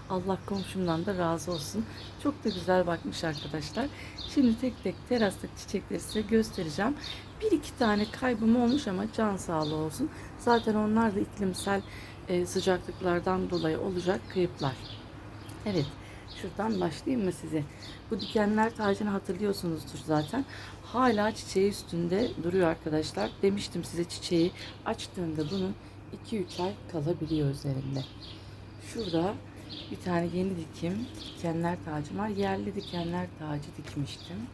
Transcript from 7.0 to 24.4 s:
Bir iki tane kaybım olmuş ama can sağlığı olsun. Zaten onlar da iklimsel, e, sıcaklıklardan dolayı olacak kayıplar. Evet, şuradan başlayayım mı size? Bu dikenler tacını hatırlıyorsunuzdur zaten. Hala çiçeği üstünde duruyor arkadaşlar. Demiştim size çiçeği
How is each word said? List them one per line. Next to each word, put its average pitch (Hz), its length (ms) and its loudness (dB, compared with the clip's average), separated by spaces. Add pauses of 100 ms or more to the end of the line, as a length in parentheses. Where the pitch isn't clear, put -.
Bir 427 100 2
iki - 260 2
tane 208 340 6
kaybım 233 500 4
olmuş 240 260 4
ama 190 160 0 (100)
can 208 240 2
sağlığı 156 380 0
olsun. 156 340 0 (300)
Zaten 226 360 6
onlar 214 400 4
da 202 40 2
iklimsel, 196 600 0 (480)
e, 180 160 2
sıcaklıklardan 180 1040 2
dolayı 165 300 2
olacak 180 420 0 (120)
kayıplar. 156 420 2 (880)
Evet, 180 200 2 (560)
şuradan 196 400 0
başlayayım 196 440 2
mı 180 60 2
size? 156 320 -2 (480)
Bu 208 80 0
dikenler 214 560 4
tacını 208 340 2
hatırlıyorsunuzdur 190 960 0
zaten. 156 400 2 (380)
Hala 226 520 4
çiçeği 190 340 4
üstünde 180 600 0 (120)
duruyor 180 240 6
arkadaşlar. 160 640 0 (100)
Demiştim 196 420 2
size 170 200 -2
çiçeği 175 480 2 (340)